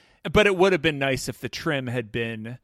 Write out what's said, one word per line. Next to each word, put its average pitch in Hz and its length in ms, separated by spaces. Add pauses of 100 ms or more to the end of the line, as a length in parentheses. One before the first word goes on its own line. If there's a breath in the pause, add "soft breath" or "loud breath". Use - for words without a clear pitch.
(320 soft breath)
But 208 160
it 190 80
would 185 160
have 156 100
been 151 160
nice 135 300
if 123 100
the 127 100
trim 139 380
had 117 240
been, 117 540